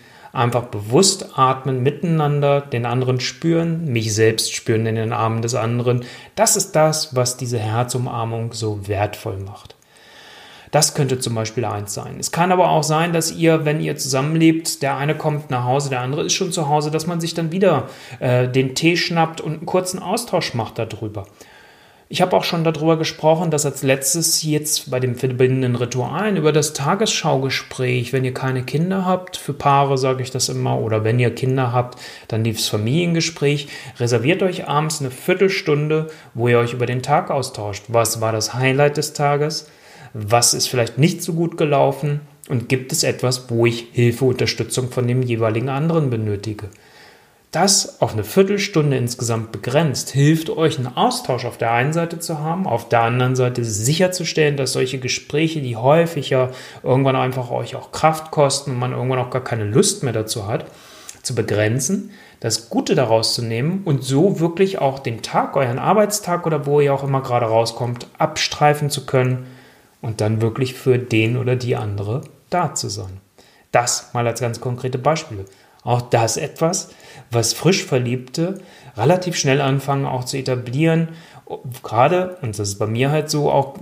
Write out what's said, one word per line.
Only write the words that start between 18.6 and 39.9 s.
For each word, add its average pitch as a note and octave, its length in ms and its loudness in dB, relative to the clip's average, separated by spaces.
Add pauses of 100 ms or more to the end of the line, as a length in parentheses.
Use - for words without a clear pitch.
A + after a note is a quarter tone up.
Tee E3+ 220 2
schnappt D#3+ 440 0
und D3+ 120 -4
einen D#3+ 120 -10
kurzen F#3 340 -2
Austausch F#3 560 -2
macht A2+ 220 -6
darüber. G#2 480 -8 (840)
Ich - 120 -2
habe F3+ 160 4
auch F3+ 80 0
schon E3 180 0
darüber D#3+ 340 2
gesprochen, D#3+ 540 2
dass D3 140 0
als C#3 180 -6
letztes C#3 580 0
jetzt D3+ 480 -2
bei B2+ 120 -2
den B2 140 0
verbindenden B2+ 600 2
Ritualen C3 640 -2
über D3 160 2
das - 180 2
Tagesschaugespräch, C3+ 1400 0
wenn C3 100 2
ihr B2+ 100 -2
keine C3 300 -2
Kinder F3+ 420 0
habt, F#3 300 0
für - 160 -6
Paare C#3 460 4
sage B2+ 260 0
ich B2 80 -10
das B2+ 160 -2
immer, B2+ 320 -2
oder A2 240 0
wenn A2+ 160 2
ihr A#2+ 160 2
Kinder C3 380 0
habt, B2 260 -2 (300)
dann A2+ 160 0
das A2 240 -2
Familiengespräch, D3 960 0 (320)
reserviert B2 420 2
euch F3+ 280 -2
abends D3 320 0
eine C3 100 -4
Viertelstunde, D#3 960 0 (260)
wo A#2 140 0
ihr A#2+ 120 6
euch A#2+ 120 2
über A#2+ 140 -2
den A#2+ 180 -2
Tag D#3+ 260 2
austauscht. A2 600 -4
Was A2+ 320 2
war A2 100 0
das A2 220 -2
Highlight C3 420 4
des D3+ 160 -4
Tages? D3 560 -2 (460)